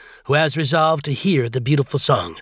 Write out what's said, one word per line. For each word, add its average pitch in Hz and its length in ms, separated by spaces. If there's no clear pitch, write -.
who 139 100
has 156 220
resolved 156 500
to 147 80
hear 139 340
the 123 140
beautiful 139 360
song. 92 420